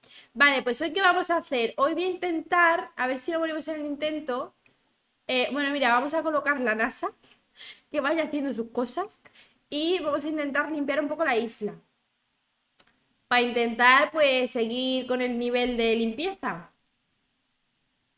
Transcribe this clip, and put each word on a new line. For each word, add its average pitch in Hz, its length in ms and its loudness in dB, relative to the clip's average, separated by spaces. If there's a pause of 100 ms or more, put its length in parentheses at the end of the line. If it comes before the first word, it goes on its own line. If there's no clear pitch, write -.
(340)
Vale, 277 280 4
pues 247 200 -2
hoy, 320 120 0
¿qué 381 80 0
vamos 359 300 4
a 339 60 4
hacer? 226 400 -2
Hoy 285 160 2
voy 320 100 -2
a 370 60 0
intentar, 339 840 2
a 254 120 -2
ver 262 100 -2
si 262 140 -6
lo 330 80 0
ponemos 320 280 -2
en 311 120 -6
el 294 80 -6
intento. 302 640 -4 (760)
Eh, 254 240 0
bueno, 277 200 -2
mira, 269 220 2
vamos 269 200 2
a 320 80 0
colocar 294 380 0
la 226 160 0
nasa. 233 340 -4 (840)
Que 294 80 -2
vaya 302 240 0
haciendo 277 300 -4
sus 226 180 -6
cosas. 254 480 -6 (500)
Y 330 300 0
vamos 294 260 -2
a 311 40 -4
intentar 294 420 -2
limpiar 285 280 -2
un 294 80 -2
poco 302 180 -2
la 262 120 2
isla. 214 380 -4 (1500)
Pa' 247 140 4
intentar, 247 680 4
pues, 262 400 2
seguir 254 560 -2
con 247 140 -2
el 247 180 -2
nivel 247 380 0
de 226 180 2
limpieza. 226 760 -4 (1500)